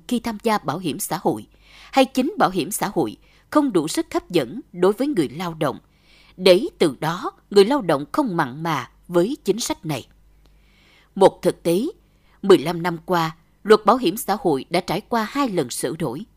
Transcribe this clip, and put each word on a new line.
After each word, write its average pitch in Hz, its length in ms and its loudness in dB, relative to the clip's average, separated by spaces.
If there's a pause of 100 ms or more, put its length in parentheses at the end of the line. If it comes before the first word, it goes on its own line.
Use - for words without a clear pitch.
khi 240 120 -2
tham 214 220 -8
gia 214 160 0
bảo 147 200 -4
hiểm 170 200 -6
xã 170 240 -6
hội, 113 240 -2 (460)
hay 269 120 4
chính 262 340 -2
bảo 175 120 4
hiểm 180 200 -4
xã 196 240 -4
hội 110 220 -2 (340)
không 285 220 0
đủ 160 160 2
sức - 260 -4
hấp - 160 -4
dẫn 165 300 -2 (120)
đối 185 200 2
với 269 160 -2
người 175 200 -2
lao 165 260 -8
động, 147 240 -4 (580)
để 185 300 6 (120)
từ 147 220 2
đó 175 320 -6 (180)
người 196 140 6
lao 269 180 0
động 147 300 0
không 233 240 -2
mặn 147 260 -4
mà 151 280 -4 (180)
với 175 360 0
chính 214 160 -2
sách - 260 -8
này? 139 200 -8 (1080)
Một - 280 4
thực - 200 0
tế, 185 240 0 (560)
mười 196 160 8
lăm 165 240 -4
năm 170 240 -4
qua, 165 300 -2 (260)
luật 214 240 4
bảo 226 100 6
hiểm 240 200 -2
xã 208 240 -4
hội 143 300 -2
đã 175 100 0
trải 170 200 -4
qua 226 300 -4
hai 277 180 -2
lần 160 220 -4
sửa 147 280 -6
đổi. 151 260 -6 (120)